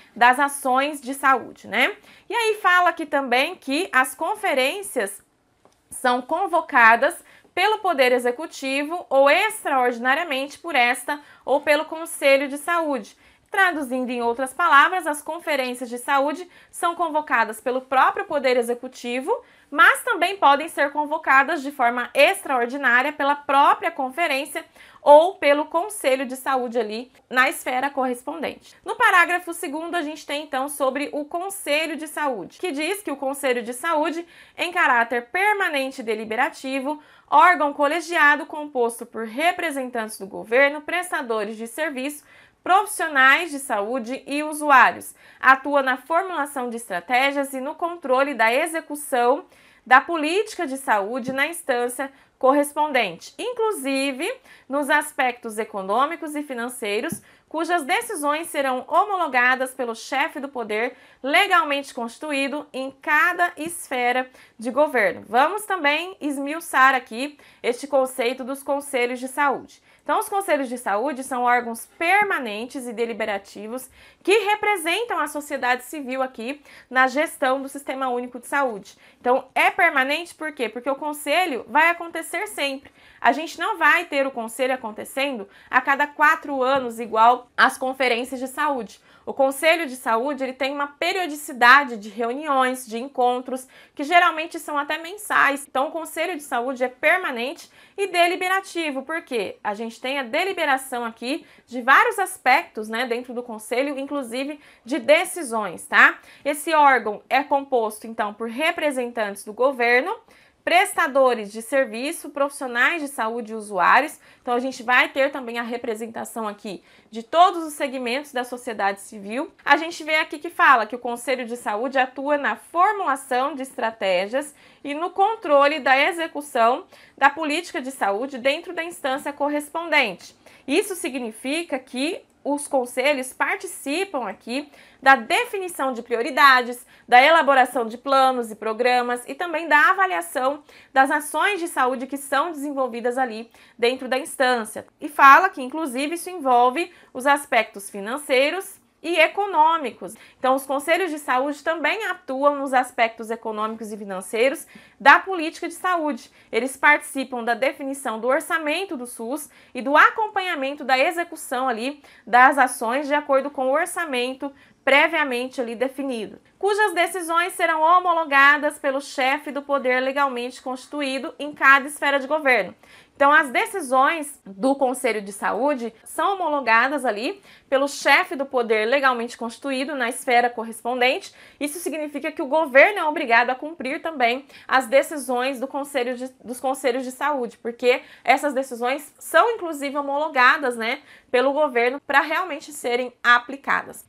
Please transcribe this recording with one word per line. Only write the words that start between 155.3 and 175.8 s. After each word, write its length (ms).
de 80
saúde. 560
Eles 240
participam 680
da 100
definição 640
do 80
orçamento 720
do 80
sus 440
e 100
do 120
acompanhamento 880
da 140
execução 720
ali 320
das 320
ações 500
de 60
acordo 380
com 160
o 60
orçamento 800
previamente 800
ali 140
definido, 640
cujas 360
decisões 600
serão 280
homologadas 960
pelo 220
chefe 500
do 100
poder 380
legalmente 640
constituído 760
em 160
cada 340
esfera 320
de 60
governo. 480
Então, 200
as 160
decisões 960
do 300
Conselho 480
de 100
Saúde 580